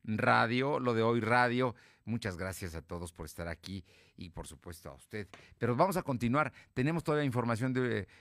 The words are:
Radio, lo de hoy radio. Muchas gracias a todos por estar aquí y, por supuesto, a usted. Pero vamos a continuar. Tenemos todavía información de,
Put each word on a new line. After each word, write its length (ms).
Radio, 760
lo 120
de 100
hoy 180
radio. 540
Muchas 340
gracias 380
a 60
todos 300
por 140
estar 240
aquí 340
y, 140
por 180
supuesto, 420
a 40
usted. 340
Pero 160
vamos 220
a 60
continuar. 500
Tenemos 300
todavía 220
información 480
de, 340